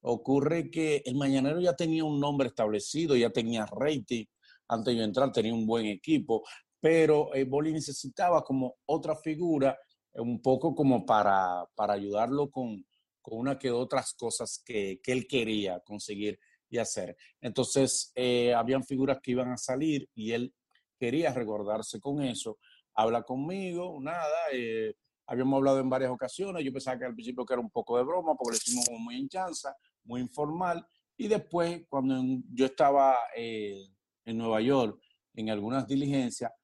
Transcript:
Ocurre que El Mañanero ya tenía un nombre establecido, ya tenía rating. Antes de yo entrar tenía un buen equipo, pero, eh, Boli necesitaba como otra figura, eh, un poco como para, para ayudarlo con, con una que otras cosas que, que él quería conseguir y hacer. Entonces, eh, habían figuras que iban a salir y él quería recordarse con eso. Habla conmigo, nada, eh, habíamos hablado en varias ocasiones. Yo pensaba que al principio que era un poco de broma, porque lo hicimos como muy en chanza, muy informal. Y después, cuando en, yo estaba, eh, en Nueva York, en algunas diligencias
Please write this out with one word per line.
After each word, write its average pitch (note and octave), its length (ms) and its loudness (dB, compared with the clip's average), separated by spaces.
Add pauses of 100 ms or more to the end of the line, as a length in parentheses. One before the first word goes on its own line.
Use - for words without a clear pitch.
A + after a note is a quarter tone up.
Ocurre C#3 680 0
que D#3 360 0
El B2 80 -4
Mañanero C#3 460 2
ya F3 140 2
tenía D#3+ 300 0
un D3 160 0
nombre C#3+ 280 2
establecido, A#2+ 680 0
ya A#2 140 4
tenía A2+ 360 0
rating. A#2+ 580 -2 (440)
Antes A2 240 -2
de A#2 60 2
yo A2 60 0
entrar A#2 280 2
tenía A#2 220 2
un A2+ 120 0
buen A2+ 200 2
equipo, A2 560 0 (380)
pero, D3+ 540 4
eh, C3+ 100 2
Boli D3 280 0
necesitaba D#3 720 0
como C3 300 -2 (120)
otra D#3 300 -2
figura, D#3 640 0 (340)
eh, - 80 -10
un A#2 220 -4
poco C3 320 4
como C3 320 4
para, F#2+ 580 4 (100)
para G#2 200 0
ayudarlo A2+ 560 -2
con, A2+ 340 -8 (380)
con A2+ 160 -10
una C3 200 -2
que C3 120 -4
otras B2 440 -2
cosas - 500 -6
que, G2 380 -4
que B2+ 100 -2
él B2+ 140 0
quería G#2+ 540 0
conseguir G#2 580 -6 (300)
y A#2 100 -4
hacer. G#2+ 380 -4 (240)
Entonces, B2+ 720 0
eh, B2 380 2
habían B2 320 2
figuras C3+ 380 0
que C3 80 -8
iban B2 220 0
a B2 40 -6
salir C#3 580 -2
y A2 180 -4
él A#2+ 200 -2 (460)
quería C3+ 340 0
recordarse G#2+ 680 -4
con C#3+ 220 -2
eso. A#2 360 -6 (360)
Habla A2+ 280 2
conmigo, E3+ 760 -4
nada, D#3 360 -2 (160)
eh, A2+ 420 -4 (320)
habíamos C3 300 0
hablado C3+ 240 4
en C3 80 0
varias C3 220 0
ocasiones. E3 540 -6
Yo C3+ 80 -4
pensaba C3 260 -6
que B2+ 80 -8
al A#2+ 80 -8
principio B2 320 -8
que C3 80 -2
era B2 80 0
un A2+ 80 -8
poco A#2+ 260 -2
de B2 80 4
broma, D#3+ 320 0
porque A#2+ 160 -4
lo A2+ 40 -2
hicimos A#2+ 300 -2
como A#2 120 -6
muy A#2 180 -8
en C3+ 120 -4
chanza, E3+ 460 -6 (300)
muy A#2+ 160 -6
informal. D#3+ 680 -4 (300)
Y A3 120 -6
después, F3 600 0
cuando C3+ 300 0
en, B2+ 340 -2
yo B2+ 140 4
estaba, C#3 500 6 (180)
eh, G#2+ 520 -6 (400)
en A2+ 120 -4
Nueva A2+ 220 2
York, B2 400 4 (340)
en A2 160 -6
algunas A2 380 -2
diligencias C#3 640 -2 (120)